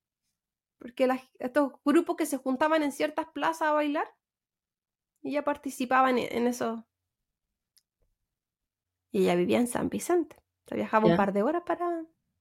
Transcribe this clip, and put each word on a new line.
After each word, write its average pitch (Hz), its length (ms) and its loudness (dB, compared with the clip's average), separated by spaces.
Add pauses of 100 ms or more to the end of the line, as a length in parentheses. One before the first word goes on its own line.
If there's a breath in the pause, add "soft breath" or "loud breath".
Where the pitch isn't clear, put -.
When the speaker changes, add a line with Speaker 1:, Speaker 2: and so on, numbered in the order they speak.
(760)
Speaker 1:
Porque 254 300 -2
las, 254 140 -2 (180)
estos 262 320 0 (120)
grupos 339 340 2
que 311 100 -2
se 277 100 -4
juntaban 302 460 0
en 277 80 -2
ciertas 302 420 -4
plazas 320 360 -2
a - 20 2
bailar, 302 360 0 (1160)
ella 285 200 -4
participaba 262 640 0
en, 254 80 2
en 233 300 0
eso. 233 380 -4 (2250)
Y 196 120 2
ella 180 120 4
vivía 190 240 2
en 240 80 2
San - 220 -2
Vicente. 339 460 -2 (300)
O - 20 -20
sea, - 80 -8
viajaba 214 300 2
un 170 60 6
Speaker 2:
Ya. 170 60 4
Speaker 1:
par 202 140 2
de 202 120 2
horas 330 220 -2
para, 339 400 -4 (360)